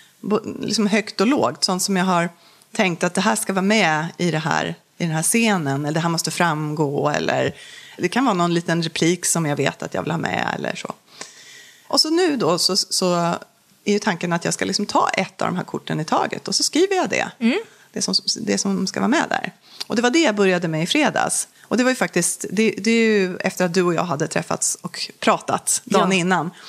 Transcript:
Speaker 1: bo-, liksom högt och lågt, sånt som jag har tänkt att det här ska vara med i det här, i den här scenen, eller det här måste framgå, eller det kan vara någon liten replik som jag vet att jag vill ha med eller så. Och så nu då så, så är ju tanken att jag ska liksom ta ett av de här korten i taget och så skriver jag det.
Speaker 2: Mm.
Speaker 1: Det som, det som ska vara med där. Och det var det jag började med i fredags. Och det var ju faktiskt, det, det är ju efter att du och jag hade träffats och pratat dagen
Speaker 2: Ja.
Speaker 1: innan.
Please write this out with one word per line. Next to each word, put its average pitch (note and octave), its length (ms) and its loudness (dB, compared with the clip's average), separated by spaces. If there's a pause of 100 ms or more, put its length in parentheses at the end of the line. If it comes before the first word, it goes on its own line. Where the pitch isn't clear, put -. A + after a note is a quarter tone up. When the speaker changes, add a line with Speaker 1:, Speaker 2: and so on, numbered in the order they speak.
(200)
Speaker 1:
bo-, - 400 -4
liksom G#3+ 260 0
högt G#3 340 0
och F#3+ 60 2
lågt, A3+ 380 0
sånt F#3 180 0
som G3 140 0
jag F3+ 80 2
har F3 240 2 (440)
tänkt F3+ 320 0
att F3 100 0
det F#3+ 60 0
här G#3+ 160 2
ska - 160 -2
vara F#3+ 100 0
med F3+ 440 2 (100)
i F3 140 0
det D#3 80 0
här, D#3 360 0 (240)
i E3+ 60 -2
den E3 100 0
här D#3+ 80 0
scenen, E3 600 2
eller D3 100 -2
det E3 60 0
här E3+ 80 2
måste D#3+ 220 -2
framgå, D3+ 800 0
eller C3 460 0 (440)
det F3 100 0
kan A#3+ 160 0
vara A#3 100 2
någon F3 200 2
liten E3+ 280 0
replik E3 440 0
som E3 200 0
jag D3 100 -2
vet - 260 -2
att - 120 -6
jag - 80 -2
vill - 80 -6
ha E3+ 80 -4
med - 360 -2
eller - 220 -4
så. - 180 -10 (920)
Och C#4+ 140 4
så D#4 100 4
nu E4 260 4
då F3 220 2
så, F#3 180 0
så - 380 0 (720)
är G#3 80 2
ju G3+ 60 4
tanken F3 340 -2
att E3+ 120 0
jag E3 100 0
ska - 100 -2
liksom F#3+ 220 -2
ta - 220 2
ett - 340 -2
av - 60 2
de F3 80 -2
här F3 80 -4
korten - 360 -6
i D3+ 40 -4
taget - 440 -2
och G3 60 -2
så - 80 0
skriver F#4+ 340 2
jag D#4+ 140 0
det. - 280 0
Speaker 2:
Mm. B3+ 200 2 (340)
Speaker 1:
Det F#3+ 100 -6
som, F#3 120 0 (260)
det G3+ 180 0
som F#3+ 280 -2
ska - 140 -4
vara G3 80 2
med D4+ 200 2
där. - 240 -2 (340)
Och - 100 -4
det A#3+ 60 0
var A#3+ 80 2
det C#4 120 2
jag A#3+ 120 2
började F#3 340 2
med D#3+ 140 -2
i - 40 -2
fredags. - 640 0 (140)
Och - 140 -2
det A#3+ 80 4
var B3+ 60 2
ju B3 60 0
faktiskt, - 540 -2
det, G#3+ 280 2
det G3 120 0
är A3+ 180 4
ju F#3+ 280 2
efter - 280 -2
att F3 100 0
du F#3 80 4
och F3 120 2
jag E3 100 2
hade D#3 240 -2
träffats - 520 -4
och - 300 -10 (100)
pratat - 640 -2
dagen F#3 280 2
Speaker 2:
Ja. F#3+ 60 4
Speaker 1:
innan. F3 320 0 (180)